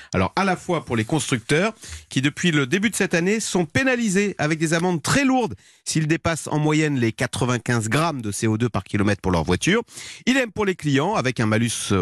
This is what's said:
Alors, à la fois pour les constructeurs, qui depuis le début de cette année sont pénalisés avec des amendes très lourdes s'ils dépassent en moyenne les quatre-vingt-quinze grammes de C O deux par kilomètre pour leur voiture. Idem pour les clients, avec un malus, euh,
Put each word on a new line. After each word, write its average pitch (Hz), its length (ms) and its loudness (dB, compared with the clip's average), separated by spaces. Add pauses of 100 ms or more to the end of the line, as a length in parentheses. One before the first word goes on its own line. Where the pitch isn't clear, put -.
(140)
Alors, 92 240 2
à 190 80 2
la 180 100 2
fois 160 300 -4
pour 127 100 -4
les 110 80 2
constructeurs, 151 680 0 (340)
qui 135 140 -2
depuis 147 300 0
le 147 140 2
début 196 240 0
de - 60 -10
cette 196 180 -2
année 190 280 2
sont 180 240 0
pénalisés 226 720 0
avec 151 200 0
des 156 160 0
amendes 170 280 0
très 277 240 2
lourdes 247 300 2 (280)
s'ils 156 240 0
dépassent 165 400 -2
en 151 120 -2
moyenne 156 380 0
les 117 140 2
quatre-vingt-quinze 120 760 0
grammes 147 320 0
de 104 100 -6
C 113 160 -2
O 110 100 2
deux 117 120 0
par - 160 -4
kilomètre 101 360 0
pour 90 120 0
leur 82 100 2
voiture. 151 380 2 (460)
Idem 247 240 2
pour 208 140 -2
les 185 100 0
clients, 151 400 0
avec 127 260 0
un 113 40 2
malus, 110 460 0
euh, 98 100 4